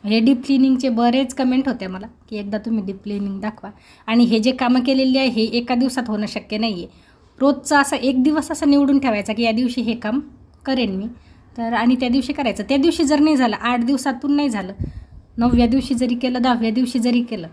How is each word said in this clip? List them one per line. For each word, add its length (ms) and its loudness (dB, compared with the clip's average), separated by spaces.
हे 120 2
डीप 240 2
क्लिनिंगचे 440 2
बरेच 460 0
कमेंट 340 0
होते 180 -6
मला 200 -10
की 80 -10
एकदा 220 -6
तुम्ही 260 -4
डीप 180 -10
क्लिनिंग 380 -6
दाखवा, 300 -10
आणि 180 4
हे 140 2
जे 140 2
कामं 280 2
केलेली 380 2
आहे 100 2
हे 140 0
एका 320 -2
दिवसात 340 0
होणं 180 -2
शक्य 320 -8
नाही 140 -2
आहे. 140 -8
रोजचं 360 2
असं 200 2
एक 260 0
दिवस 280 0
असं 200 0
निवडून 280 4
ठेवायचा 340 -2
की 100 -2
या 100 2
दिवशी 280 0
हे 140 -2
काम 260 -4
करेन 300 -2
मी, 120 -6
तर 160 -4
आणि 240 2
त्या 120 -2
दिवशी 240 0
करायचं. 320 -4
त्या 120 0
दिवशी 280 2
जर 160 2
नाही 160 4
झालं, 200 2
आठ 280 -2
दिवसातून 520 -2
नाही 120 0
झालं, 240 -6
नवव्या 300 4
दिवशी 280 0
जरी 200 0
केलं, 280 -2
दहाव्या 280 2
दिवशी 280 0
जरी 240 2
केलं 300 -8